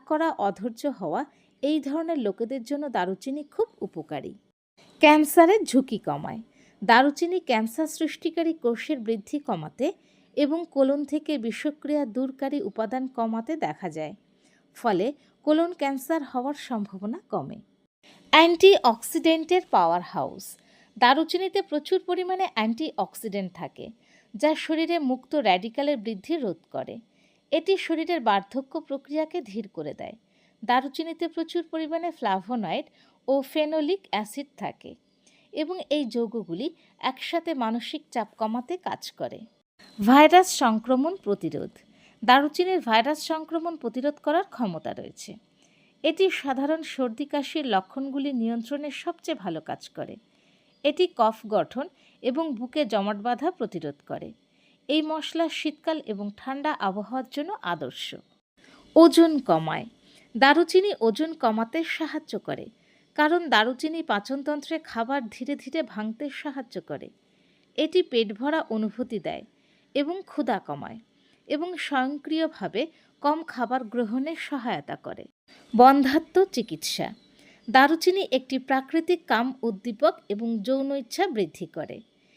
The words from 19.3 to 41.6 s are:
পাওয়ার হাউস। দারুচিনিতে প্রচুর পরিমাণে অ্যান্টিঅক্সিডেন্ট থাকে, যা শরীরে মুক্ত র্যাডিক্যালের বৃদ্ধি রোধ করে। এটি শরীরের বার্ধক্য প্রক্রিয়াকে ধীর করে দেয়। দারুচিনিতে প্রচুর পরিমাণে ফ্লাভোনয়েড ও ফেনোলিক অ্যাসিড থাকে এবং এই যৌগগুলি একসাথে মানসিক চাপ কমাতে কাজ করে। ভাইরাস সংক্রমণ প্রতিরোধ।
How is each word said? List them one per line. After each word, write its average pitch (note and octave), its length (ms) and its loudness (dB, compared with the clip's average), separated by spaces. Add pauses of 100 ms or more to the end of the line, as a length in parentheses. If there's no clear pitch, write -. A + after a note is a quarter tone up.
পাওয়ার F3+ 320 4
হাউস। E3+ 420 -6 (520)
দারুচিনিতে E4 640 2
প্রচুর D4+ 440 -2
পরিমাণে F#4 480 -2
অ্যান্টিঅক্সিডেন্ট G#3+ 1000 -4
থাকে, - 320 -12 (480)
যা D4 220 2
শরীরে D#4+ 400 -2 (140)
মুক্ত B3+ 220 -6 (140)
র্যাডিক্যালের A#3 520 0
বৃদ্ধি A3 380 -6
রোধ A3+ 240 -4 (100)
করে। - 240 -8 (580)
এটি E4 240 0
শরীরের E4 440 -2
বার্ধক্য A3 600 -2
প্রক্রিয়াকে D4+ 640 -6
ধীর G#3 260 -10
করে D3+ 260 -10
দেয়। - 220 -14 (460)
দারুচিনিতে C#4 640 -2
প্রচুর E4 420 -4
পরিমাণে E4 420 -4
ফ্লাভোনয়েড G3+ 760 -4 (420)
ও C4 140 2
ফেনোলিক D#4 680 -2
অ্যাসিড G#3+ 380 -6 (100)
থাকে - 320 -10 (640)
এবং D#4+ 240 -4 (140)
এই D4 160 0
যৌগগুলি A3 600 -4 (340)
একসাথে E4 540 -4
মানসিক A#3+ 560 -6
চাপ A3 180 -4 (100)
কমাতে A#3+ 380 -4
কাজ - 260 -8 (160)
করে। B2+ 200 -8 (600)
ভাইরাস D4+ 500 8 (100)
সংক্রমণ B3+ 580 2
প্রতিরোধ। - 560 -4 (500)